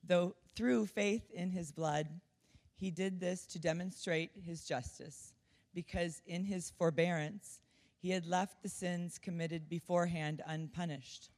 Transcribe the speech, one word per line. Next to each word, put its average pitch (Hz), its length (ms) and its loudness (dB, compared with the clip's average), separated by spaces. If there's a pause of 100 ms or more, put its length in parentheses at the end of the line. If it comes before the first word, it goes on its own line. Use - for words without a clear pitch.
Though 175 300 4 (180)
through 233 320 4
faith 208 460 0
in 185 180 -2
his 170 220 -4
blood, 156 340 0 (680)
he 190 160 -2
did 185 260 -2
this 180 280 -2
to - 120 -8
demonstrate 165 720 0 (100)
his 170 240 -8
justice, - 680 -6 (420)
because 175 520 -2
in 175 180 -2
his 190 340 -2
forbearance, 165 840 2 (380)
he 180 120 -2
had 185 160 0
left 180 360 0
the 202 60 -6
sins 175 500 -4
committed 165 500 -2
beforehand 165 800 2
unpunished. 160 920 -6